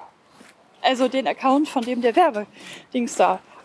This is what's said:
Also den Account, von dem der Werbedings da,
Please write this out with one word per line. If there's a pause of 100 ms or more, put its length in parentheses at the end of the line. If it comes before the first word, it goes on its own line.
(800)
Also
den
Account,
von
dem
der
Werbedings
da, (260)